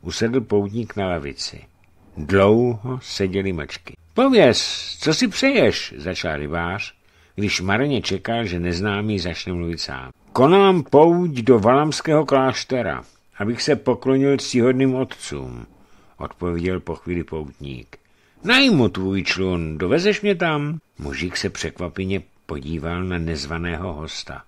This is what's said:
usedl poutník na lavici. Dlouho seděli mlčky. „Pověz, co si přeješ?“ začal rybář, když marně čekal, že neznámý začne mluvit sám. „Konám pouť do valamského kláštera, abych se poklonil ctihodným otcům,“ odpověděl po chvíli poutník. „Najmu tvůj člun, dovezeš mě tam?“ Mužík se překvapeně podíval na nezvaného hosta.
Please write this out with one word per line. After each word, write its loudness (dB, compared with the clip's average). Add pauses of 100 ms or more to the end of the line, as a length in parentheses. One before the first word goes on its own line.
usedl 0
poutník -2
na -2
lavici. -6 (560)
Dlouho 4
seděli -4
mlčky. -10 (180)
„Pověz, 6 (400)
co 0
si 2
přeješ?“ 0
začal -6
rybář, -6 (420)
když -2
marně 0
čekal, -4
že -4
neznámý -2
začne -6
mluvit -4
sám. -10 (220)
„Konám 6
pouť 6
do 4
valamského 2
kláštera, 0 (340)
abych -4
se 2
poklonil 2
ctihodným 2
otcům,“ -8 (520)
odpověděl -4
po -8
chvíli -6
poutník. -12 (460)
„Najmu 4
tvůj -2
člun, -2
dovezeš 0
mě 0
tam?“ -4 (200)
Mužík -6
se -4
překvapeně -6 (240)
podíval -6
na -4
nezvaného -6
hosta. -12